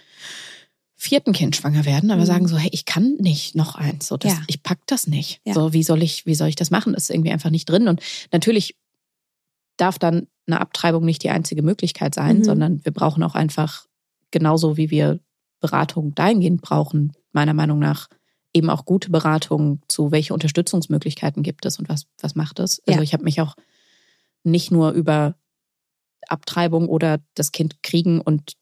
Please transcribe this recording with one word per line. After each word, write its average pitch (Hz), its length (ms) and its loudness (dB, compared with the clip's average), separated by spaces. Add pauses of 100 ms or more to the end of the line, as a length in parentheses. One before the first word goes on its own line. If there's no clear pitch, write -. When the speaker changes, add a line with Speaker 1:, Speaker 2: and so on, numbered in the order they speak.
(1000)
Speaker 1:
vierten 277 320 0
Kind - 220 0
schwanger 151 300 0
werden, 143 260 2
aber 180 120 2
Speaker 2:
Mhm. 170 40 4
Speaker 1:
sagen 180 220 4
so, 165 80 0
hey, 156 160 0
ich 156 120 -8
kann 240 360 0
nicht 165 340 0
noch 160 220 -2
eins, 143 320 -4
so, 147 80 -4
das, 196 160 0
Speaker 2:
Ja. 160 160 -4
Speaker 1:
ich - 160 -6
pack - 220 -4
das - 200 -4
nicht. 147 380 -4
Speaker 2:
Ja. 208 100 -4
Speaker 1:
So, 156 180 2
wie 160 120 2
soll 160 180 2
ich, - 240 -4
wie 160 80 0
soll 156 140 0
ich 156 80 -2
das 165 160 -4
machen? 226 200 0
Das - 120 -4
ist - 60 -8
irgendwie 160 200 0
einfach 160 200 -2
nicht 160 180 0
drin. 196 180 4
Und 170 140 2 (320)
natürlich 202 440 0 (1000)
darf 180 220 0
dann 170 280 0 (220)
eine 151 120 0
Abtreibung 165 440 0
nicht 165 180 0
die - 80 -2
einzige 156 320 -2
Möglichkeit 156 520 -2
sein, - 240 4
Speaker 2:
Mhm. 220 60 4
Speaker 1:
sondern 156 400 2
wir 165 80 -2
brauchen 151 300 0
auch 165 140 -2
einfach, 151 500 -2 (460)
genauso 160 440 2
wie 156 140 0
wir 147 300 2 (400)
Beratung 151 560 -2
dahingehend 180 460 2
brauchen, 151 500 0 (200)
meiner 151 220 2
Meinung 151 240 0
nach, 147 300 -2 (440)
eben 165 180 4
auch - 140 -2
gute 190 260 0
Beratung 156 760 0
zu, 147 240 -2
welche 156 240 0
Unterstützungsmöglichkeiten 156 1080 -2
gibt - 200 -8
es - 140 -6
und 156 100 -10
was, 147 180 -6 (140)
was 151 140 -6
macht 151 240 -6
es? - 280 -4
Also 151 120 4
Speaker 2:
Ja. 151 60 0
Speaker 1:
ich 147 100 -2
hab - 80 -4
mich 156 180 0
auch 151 140 -4 (880)
nicht 170 300 0
nur 160 200 4
über 151 440 0 (920)
Abtreibung 165 600 -2
oder 160 320 0 (140)
das - 180 -4
Kind - 320 -4
kriegen 170 360 2
und 151 420 -2